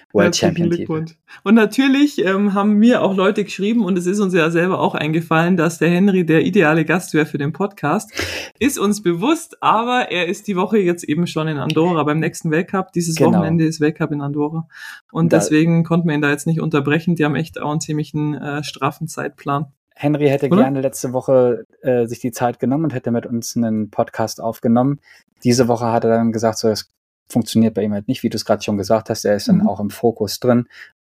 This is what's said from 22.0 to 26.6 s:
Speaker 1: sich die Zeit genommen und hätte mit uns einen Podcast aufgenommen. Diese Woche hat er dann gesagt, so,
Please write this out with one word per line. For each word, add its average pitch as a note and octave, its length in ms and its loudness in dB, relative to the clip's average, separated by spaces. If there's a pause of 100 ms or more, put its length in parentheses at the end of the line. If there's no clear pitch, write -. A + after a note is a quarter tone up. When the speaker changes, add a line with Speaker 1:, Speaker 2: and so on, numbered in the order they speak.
Speaker 1:
sich A#2 120 -10
die A#2+ 120 -6
Zeit A#2+ 280 -4
genommen C3+ 260 0
und B2+ 100 -2
hätte B2+ 160 -4
mit A#2 160 -4
uns A#2 280 -6
einen A2 360 -2
Podcast - 500 -4
aufgenommen. A#2+ 580 0 (440)
Diese A#2+ 240 4
Woche A#2+ 240 0
hat A#2 120 0
er A2+ 60 2
dann A2+ 240 2
gesagt, A2 240 0
so, A2+ 100 -2